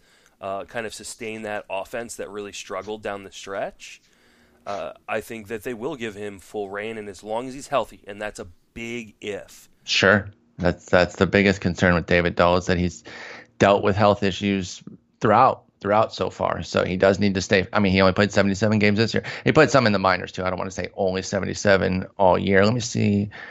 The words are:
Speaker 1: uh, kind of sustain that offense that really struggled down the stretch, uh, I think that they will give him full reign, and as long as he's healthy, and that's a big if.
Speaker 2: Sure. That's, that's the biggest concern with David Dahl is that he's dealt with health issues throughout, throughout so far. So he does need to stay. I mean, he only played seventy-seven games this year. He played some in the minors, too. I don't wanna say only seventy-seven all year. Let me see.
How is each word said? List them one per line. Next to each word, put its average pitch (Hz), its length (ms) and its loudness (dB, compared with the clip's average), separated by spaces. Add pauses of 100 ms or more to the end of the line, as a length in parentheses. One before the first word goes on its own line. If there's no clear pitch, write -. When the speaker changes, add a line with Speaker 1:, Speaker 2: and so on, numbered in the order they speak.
(400)
Speaker 1:
uh, 98 240 -8
kind 113 220 -8
of 101 80 -12
sustain 110 480 -12
that 104 260 -8
offense 107 480 -8
that 98 140 -10
really 101 220 -12
struggled 101 500 -10
down 101 220 -8
the 95 80 -18
stretch, - 680 -12 (680)
uh, 87 260 -8 (160)
I 110 120 -4
think 110 280 -14
that 113 160 -8
they 127 100 -8
will 131 220 -8
give 113 180 -8
him 101 240 -12
full 101 320 -10
reign, 107 260 -10
and 104 120 -12
as 95 160 -16
long 113 240 -6
as 127 60 -12
he's 139 140 -16
healthy, 110 380 -6
and 101 160 -14
that's 107 160 -10
a 107 80 -14 (280)
big 117 460 -12
if. - 480 -12 (160)
Speaker 2:
Sure. 98 460 2 (280)
That's, 87 280 -2
that's 90 300 4
the 95 100 2
biggest 98 340 2
concern 90 340 2
with 85 120 0
David 87 300 2
Dahl 87 200 4
is 92 100 -2
that 92 120 0
he's 87 260 -4 (540)
dealt 101 240 4
with 101 140 2
health 104 260 4
issues 98 600 -2 (380)
throughout, 117 440 4 (160)
throughout 104 320 2
so - 180 -4
far. 87 340 -4
So 95 200 0
he 90 120 -2
does 95 240 4
need 101 140 2
to 95 60 0
stay. 92 320 2
I 107 60 0
mean, 98 140 2
he 95 80 4
only 95 120 6
played 104 200 2
seventy-seven 104 480 2
games 104 180 4
this 113 160 0
year. - 80 -2 (220)
He 131 80 4
played 151 180 6
some 127 160 4
in 107 60 2
the 98 80 0
minors, 92 320 0
too. 95 120 -8
I 92 60 -2
don't 90 80 -4
wanna 92 140 -8
say 90 240 -8
only 95 260 -2
seventy-seven 95 840 0 (120)
all 92 200 6
year. 95 260 4
Let 110 100 2
me 123 60 -4
see. 104 500 0 (200)